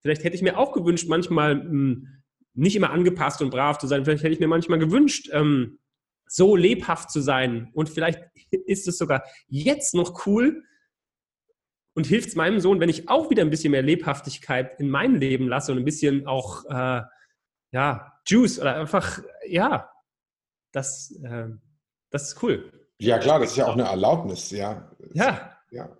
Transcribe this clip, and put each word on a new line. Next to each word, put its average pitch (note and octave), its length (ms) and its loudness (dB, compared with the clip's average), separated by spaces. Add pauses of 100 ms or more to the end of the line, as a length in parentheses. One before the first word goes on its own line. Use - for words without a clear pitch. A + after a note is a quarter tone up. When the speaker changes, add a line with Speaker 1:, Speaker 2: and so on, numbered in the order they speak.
Speaker 1:
Vielleicht D3+ 240 -2
hätte F3 100 0
ich F#3 80 -4
mir F#3+ 160 0
auch - 140 2
gewünscht, E3+ 360 0
manchmal, D#3+ 440 2
hm, C#3 560 -2 (460)
nicht F3+ 200 2
immer F#3 160 2
angepasst E3+ 500 0
und C3+ 100 0
brav C#3+ 280 0
zu - 80 -8
sein. C#3 180 0
Vielleicht D3+ 200 0
hätte D#3+ 100 2
ich D#3 60 -4
mir D#3+ 80 2
manchmal E3 320 2
gewünscht, A3+ 520 2
ähm, D3 460 2 (480)
so G3 300 4
lebhaft F3+ 540 2
zu D3+ 100 -4
sein. B2+ 540 0
Und D#3 160 -2
vielleicht E3 280 -2 (320)
ist F#3 380 -2
es F3 80 -4
sogar C#3+ 260 0 (260)
jetzt D3+ 460 -2
noch F3 320 -2
cool A#3 380 2 (1300)
und E3 120 -2
hilft's A3+ 300 0
meinem F3 220 2
Sohn, F#3 220 4
wenn E3+ 80 4
ich - 220 -4
auch D4+ 180 2
wieder G#3+ 140 4
ein D#3 80 2
bisschen D#3 220 0
mehr C3+ 100 2
Lebhaftigkeit C#3 1000 -2
in C#3+ 80 -2
mein E3+ 320 2
Leben C3 280 0
lasse C#3 240 -2
und B2+ 60 -2
ein B2 60 -2
bisschen C#3 420 0
auch, C3 440 -6
äh, B2+ 320 -2 (680)
ja, B2+ 400 -2 (140)
Juice A3 340 4
oder C3+ 160 -2
einfach, D#3+ 440 -4 (260)
ja, F#3+ 440 -2 (840)
das, - 500 -10
äh, A#2 260 -10 (640)
das C#3+ 220 -8
ist - 100 -10
cool.“ G#3 300 -2 (260)
Speaker 2:
Ja, A2+ 200 2
klar, D3+ 220 2
das A2 100 0
ist - 60 -4
ja C3 100 2
auch - 80 -2
eine A#2+ 100 2
Erlaubnis, G2 680 -2
ja. G2+ 380 -8 (220)
Speaker 1:
Ja. G#3 460 -2 (120)
Speaker 2:
Ja. - 300 -16